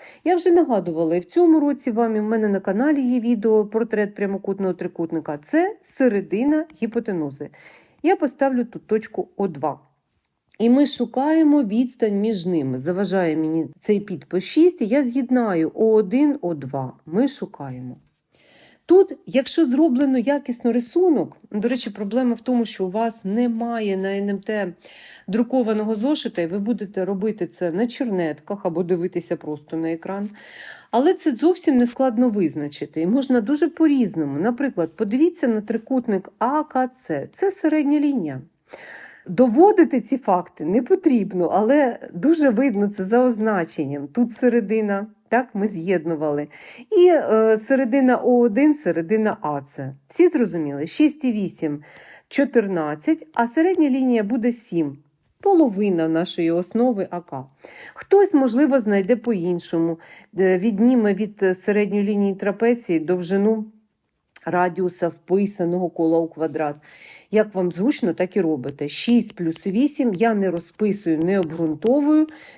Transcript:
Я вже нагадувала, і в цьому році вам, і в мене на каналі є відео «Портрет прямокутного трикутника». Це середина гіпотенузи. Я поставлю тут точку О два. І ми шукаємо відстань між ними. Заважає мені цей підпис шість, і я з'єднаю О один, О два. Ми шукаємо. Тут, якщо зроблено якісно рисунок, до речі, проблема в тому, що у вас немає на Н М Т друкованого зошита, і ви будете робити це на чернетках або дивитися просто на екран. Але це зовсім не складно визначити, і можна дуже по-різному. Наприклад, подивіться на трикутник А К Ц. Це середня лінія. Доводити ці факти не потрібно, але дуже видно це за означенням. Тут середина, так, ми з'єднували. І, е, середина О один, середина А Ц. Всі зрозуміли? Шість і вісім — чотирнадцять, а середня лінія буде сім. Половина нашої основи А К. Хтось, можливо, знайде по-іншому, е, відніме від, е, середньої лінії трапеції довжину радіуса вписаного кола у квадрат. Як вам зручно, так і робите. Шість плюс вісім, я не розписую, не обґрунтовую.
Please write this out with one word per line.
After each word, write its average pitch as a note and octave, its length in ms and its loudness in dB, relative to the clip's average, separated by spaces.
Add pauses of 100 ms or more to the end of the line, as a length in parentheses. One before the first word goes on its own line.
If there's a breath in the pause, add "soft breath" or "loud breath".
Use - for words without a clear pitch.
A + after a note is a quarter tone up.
(240 loud breath)
Я F4+ 120 2
вже F4 160 2
нагадувала, F3 640 2
і F3+ 40 0
в F3 60 -12
цьому E4 340 4
році C#4+ 320 -2
вам, A3 240 0
і G#3+ 40 0
в G#3+ 40 -2
мене G#3+ 240 0
на G3 120 0
каналі C4 420 0
є B3 180 0
відео A3 460 2
«Портрет G#3+ 500 -2
прямокутного G3 580 -4
трикутника». E3 640 -6
Це F4 440 -2
середина B3+ 840 0 (160)
гіпотенузи. F3 680 -6 (540 soft breath)
Я F4+ 120 4
поставлю C4+ 500 -2
тут - 220 -16
точку - 400 -4 (100)
О G3+ 100 -2
два. C#3+ 320 -6 (800)
І A3+ 100 2
ми C4+ 160 6
шукаємо D4 800 2
відстань A3 560 0
між G3+ 260 -2
ними. C#3 320 0
Заважає F3 600 -2
мені D#3+ 300 -2 (120)
цей G#3 200 0
підпис F#3+ 440 -6
шість, F4 380 2
і G#3+ 60 -2
я C4+ 160 2
з'єднаю A#3+ 720 0
О A3 180 2
один, A#3+ 480 2
О F3 120 -4
два. C3+ 400 -8 (120)
Ми G#3 220 0
шукаємо. B2+ 720 -10 (880 soft breath)
Тут, F#4 280 6 (120)
якщо C4+ 400 0
зроблено C4 520 2
якісно B3 540 -2
рисунок, B3 680 0 (140)
до G#3 160 -2
речі, B3 220 -4
проблема A3+ 440 -2
в A#3 60 -6
тому, A#3+ 260 0
що F#3+ 200 -6
у F3+ 40 -4
вас A3 340 -4
немає A3+ 760 -2
на G3 200 -4
Н G3+ 120 -4
М G3+ 100 -4
Т G3 340 -6 (540 loud breath)
друкованого A3 680 0
зошита, A#3+ 460 -2
і E3 60 -2
ви F#3+ 120 -4
будете G3+ 460 -4
робити G3+ 420 -4
це E3+ 240 -4
на G#3+ 160 0
чернетках G3 800 -4
або F3 180 -2
дивитися F3 520 -4
просто D3+ 420 -10
на E3 140 -4
екран. G3 380 -8 (640 loud breath)
Але C#4+ 220 2
це D4+ 220 -2
зовсім D#4 420 2
не A#3+ 100 4
складно B3 420 0
визначити, D#3 720 -4
і E3+ 60 0
можна B3 340 2
дуже D4 260 0
по-різному. F#3 720 0
Наприклад, A#3 560 -2
подивіться C4 520 0
на A3 140 0
трикутник A3+ 680 -4 (100)
А C#4+ 240 0
К B3+ 240 -2
Ц. D3+ 440 -8
Це F#4+ 200 -2
середня D4+ 480 0
лінія. F#3+ 420 -2 (840 loud breath)
Доводити C4 760 6
ці - 160 -4
факти F3+ 480 -2
не G3+ 160 2
потрібно, A#3 640 0
але A#3+ 540 2 (140)
дуже C#4+ 360 2
видно G#3 380 2
це G3 160 -6
за A#3 200 2
означенням. E3+ 840 -2
Тут A#3+ 240 -2
середина, G#3+ 760 0 (200)
так, B3 260 0
ми G#3 140 -2
з'єднували. D#3+ 800 -2 (440 loud breath)
І, F4+ 160 6
е, A3 500 4
середина B3+ 640 2
О B3 160 4
один, A#3+ 340 4
середина G#3 680 -2
А D3 200 -4
Ц. C3+ 340 -12 (120)
Всі F4 200 4
зрозуміли? E3 600 -2
Шість D4+ 360 0
і B3+ 80 0
вісім — D#3+ 520 -4 (440 loud breath)
чотирнадцять, F#3+ 1080 0
а A#3 140 0
середня E4 420 2
лінія B3+ 340 0
буде A#3 280 -2
сім. D#3 460 -4 (440)
Половина G#3 640 2
нашої E3 440 -2
основи G3+ 600 -2
А F3 100 -8
К. C3+ 240 -12 (480 loud breath)
Хтось, G4 400 2
можливо, C4+ 480 4
знайде G3 340 2
по-іншому, F3 840 -2 (400 loud breath)
е, F#3 180 4
відніме G#3+ 560 2
від, G#3 300 -4
е, F#3 120 2
середньої G#3 480 0
лінії G3+ 320 0
трапеції G3+ 640 0
довжину G3 680 0 (800)
радіуса F3 640 -2
вписаного F3+ 800 -2
кола E3 300 0
у E3 80 -2
квадрат. D3+ 480 -6 (560 loud breath)
Як G#3+ 240 0
вам F3+ 160 -2
зручно, F#3+ 420 0
так F#3 240 -2
і G3 40 0
робите. C#3+ 460 -4
Шість A3+ 480 0
плюс E3 320 -6
вісім, A#3+ 460 0
я A3 200 2
не G3 180 0
розписую, E3+ 680 -2
не F#3+ 200 0
обґрунтовую. G#3+ 880 0 (300 loud breath)